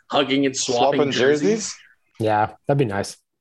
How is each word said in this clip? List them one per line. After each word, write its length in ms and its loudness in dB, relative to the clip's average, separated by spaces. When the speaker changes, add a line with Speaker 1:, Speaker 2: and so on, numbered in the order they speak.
Speaker 1:
hugging 380 0
and 100 -6
swapping 440 0
Speaker 2:
swapping 100 0
Speaker 1:
jerseys? 380 2
Speaker 2:
jerseys? 260 -4
Speaker 3:
Yeah, 340 0
that'd 140 2
be 60 2
nice. 300 -6